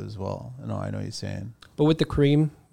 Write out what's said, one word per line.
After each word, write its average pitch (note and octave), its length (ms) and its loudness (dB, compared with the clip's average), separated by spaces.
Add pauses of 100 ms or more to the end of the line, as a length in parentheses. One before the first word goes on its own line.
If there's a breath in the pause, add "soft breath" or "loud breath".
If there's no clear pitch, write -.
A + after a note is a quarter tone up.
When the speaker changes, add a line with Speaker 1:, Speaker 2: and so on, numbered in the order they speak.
Speaker 1:
as G#2+ 120 -10
well. G2 360 -6 (100)
No, A2 120 -4
I G2+ 160 -4
know G2+ 60 -6
what G2+ 80 -6
you're G2+ 60 -8
saying. G2+ 420 -8 (240)
Speaker 2:
But D3+ 80 4
with D#3 120 4
the D#3+ 80 2
cream, D3 460 4 (200)